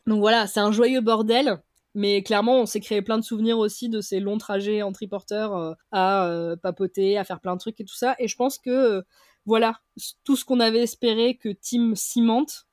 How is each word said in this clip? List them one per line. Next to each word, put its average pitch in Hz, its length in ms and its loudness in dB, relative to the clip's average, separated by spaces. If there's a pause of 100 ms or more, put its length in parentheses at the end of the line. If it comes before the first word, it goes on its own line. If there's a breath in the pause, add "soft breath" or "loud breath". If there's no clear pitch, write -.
Donc 214 140 2
voilà, 220 260 4
c'est 214 140 -2
un 208 120 2
joyeux 254 300 4
bordel. 220 560 2 (360)
Mais 202 280 0
clairement, 220 400 2
on 214 40 0
s'est 214 140 -6
créé 208 220 -4
plein 220 160 -2
de 220 60 -4
souvenirs 226 340 0
aussi 220 320 -2
de 220 100 -4
ces 202 180 -4
longs 202 200 -4
trajets 208 420 -4
en 202 120 -4
triporteur, 208 600 -6
euh, 165 180 -6 (200)
à, 190 340 2
euh, 170 300 -4
papoter, 190 640 -2
à 190 60 -2
faire 170 160 -10
plein 180 140 -4
de 185 60 -8
trucs - 220 -10
et - 20 -10
tout - 100 -18
ça. 247 240 -2
Et 240 100 -2
je - 80 -8
pense 269 220 -2
que, - 120 -8
euh, 240 320 2 (420 soft breath)
voilà, 226 320 2 (220)
s-, - 160 -14 (100)
tout 277 120 2
ce - 100 -6
qu'on 254 120 2
avait 226 240 4
espéré 233 540 0
que 220 140 -6
Team 233 440 0
cimente, 233 800 0